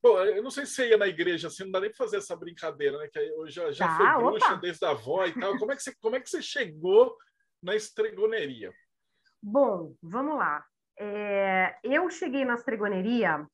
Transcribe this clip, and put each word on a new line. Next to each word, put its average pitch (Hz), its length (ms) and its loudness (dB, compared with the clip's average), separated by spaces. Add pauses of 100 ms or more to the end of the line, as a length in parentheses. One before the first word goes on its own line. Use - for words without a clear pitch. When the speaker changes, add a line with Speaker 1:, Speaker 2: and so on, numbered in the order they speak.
Speaker 1:
bom, 214 180 8
eu 202 220 2
não 262 80 -6
sei 277 140 -8
se - 80 -10
você 247 160 0
ia 220 80 8
na 202 100 4
igreja, 170 420 -2
assim, 190 160 -12
não 190 80 -8
dá 190 80 0
nem 214 100 -4
pra - 80 -20
fazer 214 180 -4
essa 180 180 -8
brincadeira, 160 600 -4
né? 151 160 -10
Que 156 60 -8
aí 147 100 -2
eu 156 180 -8
já, 165 260 -6
já 180 140 0
Speaker 2:
Tá, 180 280 4
Speaker 1:
fui 254 160 4
bruxa 427 220 4
Speaker 2:
opa. 185 40 -2
Speaker 1:
desde 175 300 -4
a 151 60 2
avó 147 340 -2
e 170 120 -4
tal. 196 200 -2
Como 214 120 -2
é - 60 -2
que - 60 -14
você, 262 180 -10
como 226 160 -2
é 254 40 -2
que - 100 -16
você 330 100 -2
chegou 196 760 4 (480)
na 190 140 -2
estregoneria? 202 960 -4 (680)
Speaker 2:
Bom, 202 600 0
vamos 262 360 -4
lá. 151 260 -2 (340)
É, 196 840 0
eu 311 240 2
cheguei 277 380 -2
na 247 80 0
estregoneria 202 1000 0